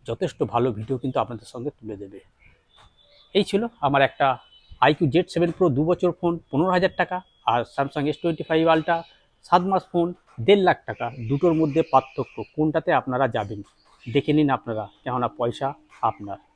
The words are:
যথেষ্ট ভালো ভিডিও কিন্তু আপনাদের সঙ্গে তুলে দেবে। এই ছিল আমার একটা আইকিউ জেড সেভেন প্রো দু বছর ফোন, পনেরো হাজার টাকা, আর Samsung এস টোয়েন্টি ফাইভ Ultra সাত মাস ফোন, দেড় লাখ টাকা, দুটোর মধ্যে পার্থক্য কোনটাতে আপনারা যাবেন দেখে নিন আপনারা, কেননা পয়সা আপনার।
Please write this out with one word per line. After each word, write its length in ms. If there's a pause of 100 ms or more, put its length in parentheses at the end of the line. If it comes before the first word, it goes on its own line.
যথেষ্ট 300 (140)
ভালো 140 (100)
ভিডিও 260
কিন্তু 200
আপনাদের 300
সঙ্গে 240
তুলে 240
দেবে। 180 (1160)
এই 120
ছিল 120 (260)
আমার 220
একটা 180 (580)
আইকিউ 280
জেড 200
সেভেন 240
প্রো 80 (120)
দু 120
বছর 300
ফোন, 140 (180)
পনেরো 240
হাজার 240
টাকা, 180 (340)
আর 80 (160)
Samsung 360
এস 100
টোয়েন্টি 280
ফাইভ 120 (140)
Ultra 220 (500)
সাত 240
মাস 200
ফোন, 160 (380)
দেড় 220
লাখ 100 (120)
টাকা, 160 (240)
দুটোর 300
মধ্যে 220 (120)
পার্থক্য 420 (200)
কোনটাতে 340 (120)
আপনারা 240 (100)
যাবেন 240 (460)
দেখে 320
নিন 200
আপনারা, 260 (200)
কেননা 240 (120)
পয়সা 280 (420)
আপনার। 300 (160)